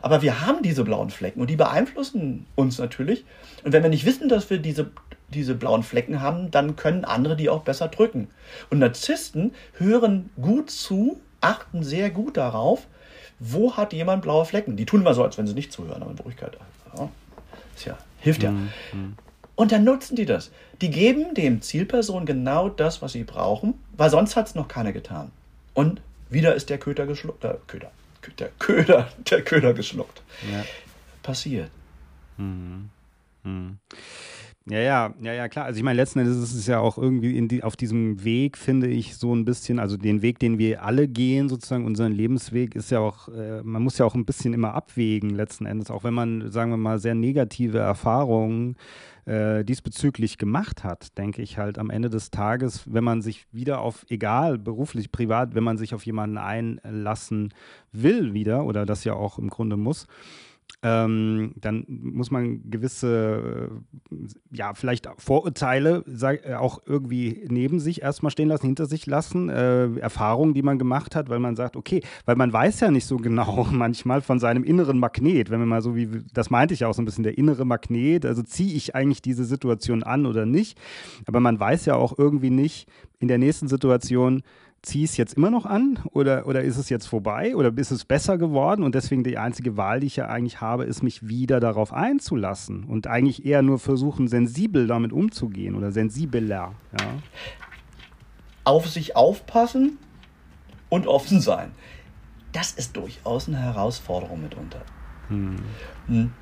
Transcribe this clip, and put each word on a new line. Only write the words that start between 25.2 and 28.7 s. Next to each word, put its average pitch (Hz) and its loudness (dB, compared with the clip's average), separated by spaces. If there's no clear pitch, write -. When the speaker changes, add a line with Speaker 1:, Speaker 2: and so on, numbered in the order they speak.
Speaker 1:
Und 156 2
wieder 160 4
ist - -4
der 139 -4
Köder 143 -4
geschluckt, 147 -8
äh, - -4
Köder, - -16
Kö-, - -20
der - -8
Köder, 180 6